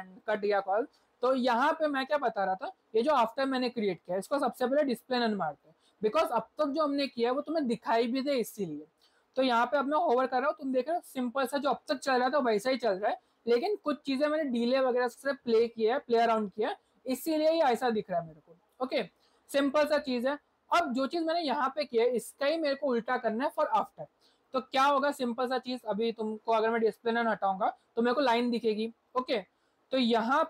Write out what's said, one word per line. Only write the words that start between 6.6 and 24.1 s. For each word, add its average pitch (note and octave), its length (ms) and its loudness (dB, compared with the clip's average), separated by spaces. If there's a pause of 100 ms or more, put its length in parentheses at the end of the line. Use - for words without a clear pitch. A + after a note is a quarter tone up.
जो D4 160 0
हमने C#4 240 0
किया A#3 220 -2
है B3+ 60 0
वो D4 60 -2
तुम्हें D4 260 -2
दिखाई A#3 400 0
भी C4 140 -2
दे C#4 140 -2
इसीलिए। F3 500 -6 (500)
तो C4 80 2
यहाँ A#3+ 220 4
पे A#3+ 120 0
अब C4+ 80 0
मैं D4 120 0
hover C4 300 2
कर C4 120 0
रहा C4+ 80 0
हूँ, D#4+ 120 0
तुम C4+ 140 -6
देख B3+ 140 0
रहे E4 80 -2
हो F4 100 -4
simple B3+ 400 -2
सा C#4+ 120 -4
जो C#4 120 0
अब - 180 0
तक D4+ 100 -2
चल C4 220 0
रहा B3 100 2
था D4 100 0
वैसा A#3 300 2
ही C4 80 2
चल G#3 220 0
रहा G#3+ 120 0
है, F#4 80 -4 (280)
लेकिन B3 360 4
कुछ D4 220 -4
चीज़ें C#4 220 0
मैंने D#4 240 0
delay A#3+ 280 2
वगैरह B3 280 2
से C4+ 260 -4
play A#3 340 2
किया A3+ 260 0
है, C#4+ 60 0
प्ले A#3+ 200 0
around A3 320 2
किया A3 180 -2
है, F#4+ 80 -6 (280)
इसीलिए D#4 460 0
ये E4 120 2
ऐसा B3 260 2
दिख G#3+ 200 -4
रहा F3 100 -2
है E3 80 -6
मेरे D#3 120 -20
को। - 460 -12
Okay, C4 180 -2 (460)
Simple C#4+ 380 2
सा D4 120 2
चीज़ B3+ 280 -2
है। C#4+ 100 -2 (340)
अब D#4+ 220 2
जो C4 140 0
चीज़ E4 160 -4
मैंने D#4+ 180 -2
यहाँ C4 340 -2
पे D4+ 100 -4
किया A#3 180 0
है B3 120 4
इसका - 300 -6
ही D#4 120 2
मेरे C#4+ 180 -2
को C#4+ 120 -4
उल्टा B3 300 -2
करना A3+ 280 -2
है D#4+ 80 -4
for D4+ 120 0 (120)
after। E3+ 280 -6 (480)